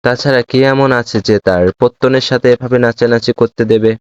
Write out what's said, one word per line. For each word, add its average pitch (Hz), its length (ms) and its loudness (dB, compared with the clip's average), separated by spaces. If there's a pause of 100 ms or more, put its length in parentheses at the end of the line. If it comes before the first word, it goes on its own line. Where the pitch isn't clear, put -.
তাছাড়া 123 380 0
কে 127 200 -2
এমন 135 300 2
আছে 120 300 -2
যে 107 180 0
তার 92 280 0 (120)
পত্তনের 131 420 0
সাথে 127 300 0
এভাবে 123 280 0
নাচানাচি 117 540 0
করতে 117 320 -2
দেবে? 110 360 2